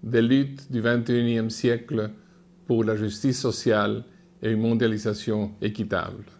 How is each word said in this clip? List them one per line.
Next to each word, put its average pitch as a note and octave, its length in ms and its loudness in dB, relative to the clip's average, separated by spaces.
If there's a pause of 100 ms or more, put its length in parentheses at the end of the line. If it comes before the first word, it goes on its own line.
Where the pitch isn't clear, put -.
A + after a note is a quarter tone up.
des A2+ 220 2
luttes C#3 480 0
du B2 100 -2
vingt A#2+ 300 2
et A#2+ 80 4
unième A#2 320 2
siècle A#2 600 -2 (560)
pour A2+ 160 2
la A2 100 2
justice A2 460 -2
sociale G#2+ 640 0 (360)
et A2+ 120 0
une A2 80 0
mondialisation A2 880 0 (100)
équitable. G2+ 640 -4 (180)